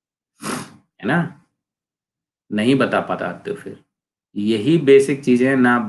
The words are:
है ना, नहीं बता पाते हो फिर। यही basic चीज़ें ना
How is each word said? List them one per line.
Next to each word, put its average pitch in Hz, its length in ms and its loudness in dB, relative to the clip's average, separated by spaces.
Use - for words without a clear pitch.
है - 680 -12
ना, 165 340 -4
नहीं 110 260 0
बता 104 260 0
पाते 87 480 -8
हो 82 60 -10
फिर। - 260 -18
यही 110 440 0
basic 139 440 4
चीज़ें 127 340 2
ना 123 200 4